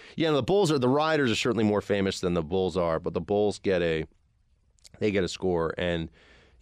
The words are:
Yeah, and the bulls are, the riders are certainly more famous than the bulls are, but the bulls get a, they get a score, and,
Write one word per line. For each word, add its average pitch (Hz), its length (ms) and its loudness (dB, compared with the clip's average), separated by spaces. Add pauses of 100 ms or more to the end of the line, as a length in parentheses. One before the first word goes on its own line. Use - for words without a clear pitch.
(160)
Yeah, 160 120 0
and 151 100 2
the 131 40 0
bulls 185 300 2
are, 147 60 2
the 123 100 2
riders 147 420 2
are 107 60 0
certainly 113 280 0
more 104 180 2
famous 98 380 -2
than 90 120 -2
the 87 100 0
bulls 90 360 -2
are, 82 200 0
but 85 140 -6
the 90 80 -4
bulls 101 380 0
get 92 240 0
a, 80 240 -2 (920)
they 107 120 0
get 98 120 2
a 85 60 0
score, 85 480 -2
and, 85 320 -2 (540)